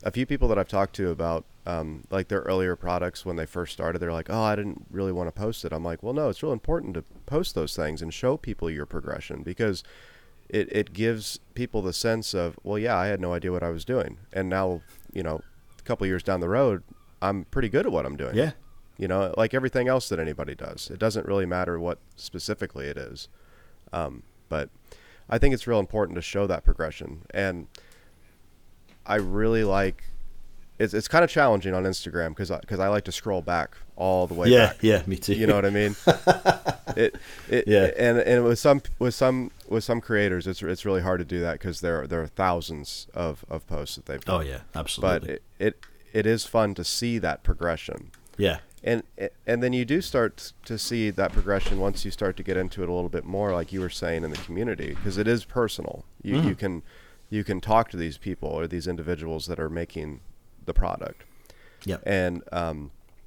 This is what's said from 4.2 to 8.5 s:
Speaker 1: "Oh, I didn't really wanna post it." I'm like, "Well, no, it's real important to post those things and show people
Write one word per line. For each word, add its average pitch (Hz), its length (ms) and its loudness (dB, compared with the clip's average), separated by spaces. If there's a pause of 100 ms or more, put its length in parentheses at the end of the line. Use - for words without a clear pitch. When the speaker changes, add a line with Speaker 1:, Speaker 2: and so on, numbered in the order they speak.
Speaker 1:
"Oh, 110 120 0
I 107 140 2
didn't 101 340 -6
really 95 220 -2
wanna 87 200 -2
post 110 320 -6
it." 76 80 -6
I'm 80 120 -4
like, 85 180 -6
"Well, 117 140 -4
no, 151 140 0
it's 95 120 -4
real 156 100 -2
important 123 440 -2
to 80 80 -8 (240)
post 165 260 -2
those 78 220 -4
things 78 260 -4
and 82 120 -8
show 127 240 0
people 98 340 -6